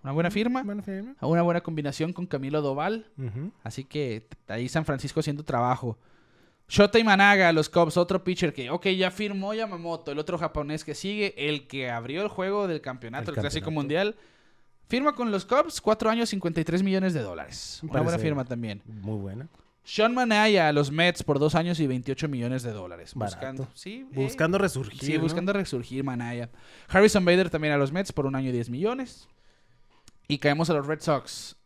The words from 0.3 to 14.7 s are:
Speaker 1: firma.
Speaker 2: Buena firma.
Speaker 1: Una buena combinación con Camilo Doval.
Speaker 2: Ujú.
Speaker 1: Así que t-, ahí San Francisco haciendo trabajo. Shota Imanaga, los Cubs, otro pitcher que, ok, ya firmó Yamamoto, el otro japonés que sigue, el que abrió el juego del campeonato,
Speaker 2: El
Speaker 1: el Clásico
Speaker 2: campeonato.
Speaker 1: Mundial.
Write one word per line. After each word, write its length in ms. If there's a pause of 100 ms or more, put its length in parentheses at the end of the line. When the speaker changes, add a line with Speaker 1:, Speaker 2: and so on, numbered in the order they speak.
Speaker 1:
firma. 320
Speaker 2:
Buena 200
firma. 400
Speaker 1:
Una 200
buena 200
combinación 500
con 140
Camilo 340
Doval. 560
Speaker 2:
Ujú. 340 (140)
Speaker 1:
Así 200
que 440 (180)
t-, 60
ahí 160
San 160
Francisco 360
haciendo 240
trabajo. 540 (720)
Shota 300
Imanaga, 540
los 160
Cubs, 280
otro 260
pitcher 300
que, 180
ok, 180
ya 220
firmó 420
Yamamoto, 600
el 60
otro 200
japonés 460
que 100
sigue, 400 (140)
el 180
que 240
abrió 320
el 60
juego 400
del 120
campeonato, 500
Speaker 2:
El 60
Speaker 1:
el 60
Clásico 240
Speaker 2:
campeonato. 160
Speaker 1:
Mundial. 340 (720)